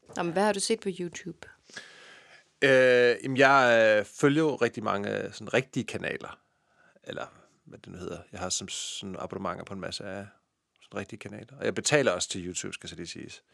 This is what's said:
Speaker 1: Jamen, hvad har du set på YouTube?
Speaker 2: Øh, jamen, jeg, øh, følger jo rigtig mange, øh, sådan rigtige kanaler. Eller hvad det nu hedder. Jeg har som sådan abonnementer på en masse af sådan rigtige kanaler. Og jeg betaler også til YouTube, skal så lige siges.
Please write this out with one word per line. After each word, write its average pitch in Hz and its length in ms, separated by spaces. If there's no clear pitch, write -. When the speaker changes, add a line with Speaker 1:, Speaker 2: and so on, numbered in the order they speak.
Speaker 1:
Jamen, 170 160
hvad 190 100
har 208 100
du 196 60
set 226 200
på 202 100
YouTube? - 480
Speaker 2:
Øh, 127 600
jamen, 131 140
jeg, 123 600
øh, 104 60
følger 147 380
jo 156 120
rigtig 117 280
mange, 101 400
øh, 101 100
sådan - 200
rigtige 123 300
kanaler. - 540
Eller - 220
hvad 101 80
det - 140
nu 92 60
hedder. 87 180
Jeg 95 80
har 92 100
som 95 180
sådan - 520
abonnementer 92 460
på - 80
en 98 60
masse 87 240
af 101 220
sådan - 180
rigtige 101 200
kanaler. 110 400
Og - 60
jeg 104 100
betaler 127 360
også - 180
til 90 180
YouTube, 90 260
skal - 160
så 85 60
lige 82 120
siges. - 360